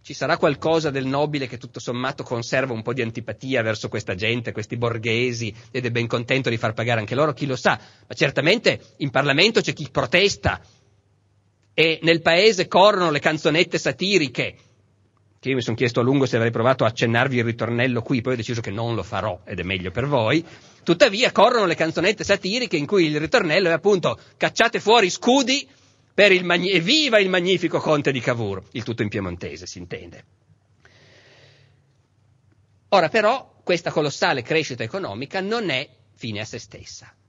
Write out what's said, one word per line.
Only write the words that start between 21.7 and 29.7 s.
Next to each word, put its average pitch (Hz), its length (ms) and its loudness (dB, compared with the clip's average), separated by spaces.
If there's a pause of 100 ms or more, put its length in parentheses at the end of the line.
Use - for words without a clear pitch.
canzonette 180 480 -2
satiriche 196 540 -2
in 147 100 -2
cui 185 200 2
il 151 120 0
ritornello 165 520 2
è - 20 2
appunto 165 440 2 (200)
"cacciate 185 420 0
fuori 208 320 4
Scudi", 262 580 2 (460)
per 202 180 6
il 180 120 2
magni-, 180 260 0
evviva 220 480 2
il 196 100 4
magnifico 180 520 0
conte 147 320 0
di 131 80 -4
Cavour, 110 420 -4 (100)
il 120 120 -8
tutto 117 180 -6
in 104 60 -2
piemontese, 90 580 -8
si - 120 -16